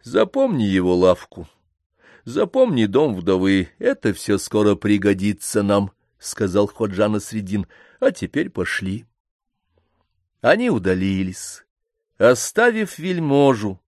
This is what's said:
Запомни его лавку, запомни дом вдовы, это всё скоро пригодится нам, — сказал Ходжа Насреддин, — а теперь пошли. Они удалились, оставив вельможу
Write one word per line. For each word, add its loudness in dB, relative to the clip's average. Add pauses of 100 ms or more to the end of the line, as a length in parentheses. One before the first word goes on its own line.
Запомни 0
его 2
лавку, 0 (760)
запомни 0
дом 2
вдовы, 0 (100)
это -2
всё -2
скоро 2
пригодится 0
нам, — 0 (280)
сказал -2
Ходжа -2
Насреддин, — -6 (340)
а 0
теперь -6
пошли. -6 (1400)
Они 2
удалились, -4 (540)
оставив 2
вельможу 0 (120)